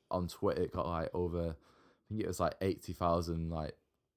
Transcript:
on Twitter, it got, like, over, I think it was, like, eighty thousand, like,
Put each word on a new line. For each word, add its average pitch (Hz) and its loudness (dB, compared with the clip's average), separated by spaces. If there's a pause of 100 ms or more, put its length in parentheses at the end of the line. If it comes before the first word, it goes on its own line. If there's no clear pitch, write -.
(100)
on 90 0
Twitter, 90 0
it 85 -2
got, 87 0
like, 82 -2
over, 85 0
I - -16
think 107 -4
it - -2
was, 90 -4
like, 85 4
eighty 92 0
thousand, 85 2
like, 78 -4 (400)